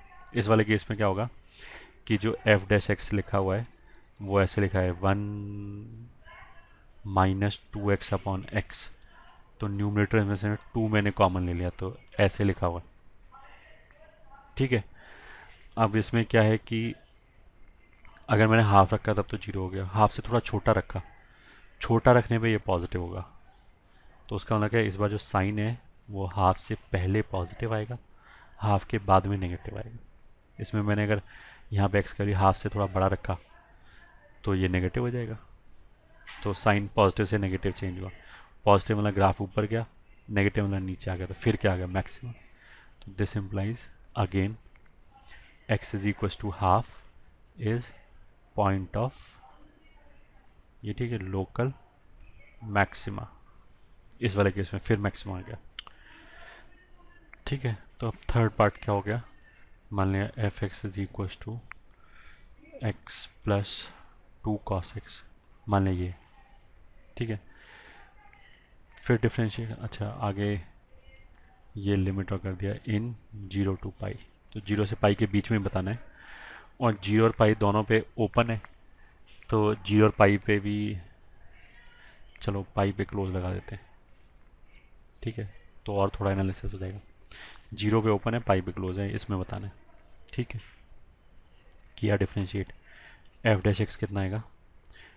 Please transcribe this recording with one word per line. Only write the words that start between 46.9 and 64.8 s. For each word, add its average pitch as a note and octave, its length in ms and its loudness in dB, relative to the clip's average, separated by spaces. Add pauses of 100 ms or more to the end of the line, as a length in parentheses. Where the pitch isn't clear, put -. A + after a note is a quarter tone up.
is A#2 240 -2 (640)
point G2 420 0
of, A#2+ 140 -2 (1700)
ये G#2+ 100 -6
ठीक A#2+ 180 -4
है, A#2 80 -4
लोकल F#2+ 540 -2 (920)
मैक्सिमा। G2+ 600 -2 (960)
इस G#2+ 140 -2
वाले G2+ 160 6
केस F#2+ 220 -6
में G2 60 -4
फिर A2 200 2
मैक्सिमा G2 380 -4
आ F#2 40 -8
गया। A2 160 -14 (1900)
ठीक C3+ 180 -4
है, A2+ 120 -2 (220)
तो A#2 80 -4
अब A2+ 100 -6 (120)
थर्ड A2+ 240 4
पार्ट G#2+ 240 4
क्या - 160 -4
हो G2+ 80 0
गया? A2 200 -2 (720)
मान F#2+ 200 2
लिया G2 260 0
एफ G#2 240 -2
एक्स - 220 -8
is G2 140 -8
equals G2 400 -8
to A#2 200 -12 (1300)
x - 380 -8 (140)
plus G2+ 400 -2 (640)
टू G#2+ 220 -2
cos F#2+ 320 -4